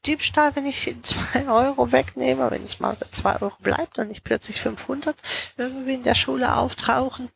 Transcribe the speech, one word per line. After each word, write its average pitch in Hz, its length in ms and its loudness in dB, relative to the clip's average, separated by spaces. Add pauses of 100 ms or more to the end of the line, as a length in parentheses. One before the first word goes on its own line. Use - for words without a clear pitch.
Diebstahl, 302 500 2
wenn 277 120 -2
ich - 320 -2
<laughs> 233 40 -18
zwei - 460 0
Euro 247 440 4
wegnehme, 131 580 2
wenn - 140 -4
es - 140 -6
mal - 200 -2
bei - 120 -8
zwei - 300 0
Euro 202 200 -4
bleibt 196 380 -2
und 214 100 -4
nicht 214 160 -14
plötzlich - 360 -2
fünfhundert 269 560 -4 (400)
irgendwie 262 380 -4
in 254 80 -6
der 240 120 2
Schule 254 420 2
auftauchen 254 800 0